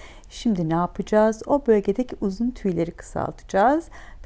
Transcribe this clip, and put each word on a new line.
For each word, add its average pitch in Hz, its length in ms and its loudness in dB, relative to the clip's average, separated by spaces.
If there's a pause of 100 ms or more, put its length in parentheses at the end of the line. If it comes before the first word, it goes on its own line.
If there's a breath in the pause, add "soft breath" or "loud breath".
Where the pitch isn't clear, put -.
(300 loud breath)
Şimdi 180 380 0
ne 165 60 2
yapacağız? 214 720 2
O 285 200 2
bölgedeki 208 540 2
uzun 214 300 -2
tüyleri 170 400 -2
kısaltacağız. - 1000 0 (380 loud breath)